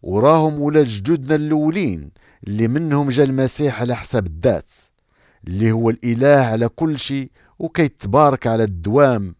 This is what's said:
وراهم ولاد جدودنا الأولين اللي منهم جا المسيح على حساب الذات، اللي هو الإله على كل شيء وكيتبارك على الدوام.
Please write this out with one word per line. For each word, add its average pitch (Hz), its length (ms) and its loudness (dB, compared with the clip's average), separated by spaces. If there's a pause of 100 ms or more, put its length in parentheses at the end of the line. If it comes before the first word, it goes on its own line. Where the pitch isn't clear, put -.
وراهم 147 600 2
ولاد 151 240 2
جدودنا 131 500 -2
الأولين 151 760 -2 (360)
اللي 107 200 0
منهم 143 420 0
جا 131 140 2
المسيح 135 580 0
على 120 140 -2
حساب 107 320 -4
الذات، 85 420 -2 (800)
اللي 101 240 0
هو 113 180 0
الإله 123 560 2
على 113 220 -2
كل 156 320 -4
شيء 139 320 -8 (280)
وكيتبارك 143 880 0
على 113 160 0
الدوام. 104 760 0